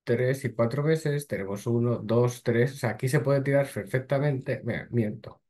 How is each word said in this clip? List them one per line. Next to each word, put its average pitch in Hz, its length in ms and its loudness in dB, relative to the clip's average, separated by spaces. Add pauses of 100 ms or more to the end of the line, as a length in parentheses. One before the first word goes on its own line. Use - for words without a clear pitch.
tres 127 420 0
y 117 80 -4
cuatro 143 300 0
veces. 151 440 0
Tenemos 98 400 -6
uno, 120 320 2
dos, 117 440 2
tres. 120 300 2
O - 40 -14
sea, 117 140 -2
aquí - 160 -4
se 135 120 2
puede 139 220 2
tirar 139 300 2
perfectamente. 131 920 -2
Mira, 113 280 -6
miento, - 580 -2